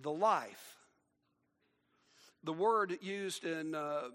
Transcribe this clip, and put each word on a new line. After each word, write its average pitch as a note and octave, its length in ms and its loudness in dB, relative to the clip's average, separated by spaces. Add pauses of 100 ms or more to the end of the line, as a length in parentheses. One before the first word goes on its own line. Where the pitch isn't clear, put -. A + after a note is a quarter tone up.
the D3 100 -2
life. D#3+ 640 2 (1700)
The D#3+ 80 0
word G3 480 2
used G3 420 -4
in, D#3+ 320 -2
uh, D3 280 -2 (120)